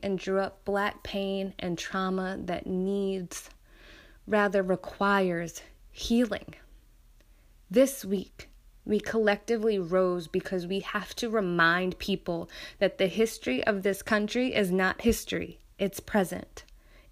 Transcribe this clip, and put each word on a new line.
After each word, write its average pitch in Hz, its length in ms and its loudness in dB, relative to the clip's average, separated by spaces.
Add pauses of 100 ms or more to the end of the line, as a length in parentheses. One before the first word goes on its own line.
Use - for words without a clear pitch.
and 196 160 -2
drew 190 220 0
up - 240 -6
Black 202 380 -2
pain 196 540 -4
and 175 200 -4
trauma 190 600 -2
that 175 300 -6
needs, 190 840 -4 (760)
rather 202 340 4
requires, 185 1000 0 (320)
healing. 233 600 0 (1120)
This 262 340 4
week, 190 460 -6 (360)
we 208 140 2
collectively 214 800 2
rose 180 480 2
because 180 400 -4
we 190 140 -4
have - 340 -6
to 233 140 -4
remind 180 720 2
people 180 500 -4 (300)
that 190 180 2
the 190 100 4
history 226 560 0
of 196 200 0
this 196 180 0
country 220 520 0
is 185 180 2
not 185 300 2
history. 175 580 -2 (200)
It's 196 220 -4
present. - 640 -2 (460)